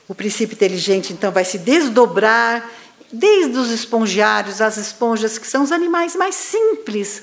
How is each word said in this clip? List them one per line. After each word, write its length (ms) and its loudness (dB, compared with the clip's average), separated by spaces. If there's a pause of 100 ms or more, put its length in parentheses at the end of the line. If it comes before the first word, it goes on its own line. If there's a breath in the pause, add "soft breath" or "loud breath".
O 80 -12
princípio 380 -4
inteligente, 580 0
então, 200 -4
vai 120 2
se 140 -6
desdobrar, 1120 2 (440 loud breath)
desde 460 2
os 100 -2
espongiários, 880 0
as 160 0
esponjas, 640 -2
que 80 -14
são 160 0
os 100 0
animais 440 0
mais 180 0
simples, 880 -2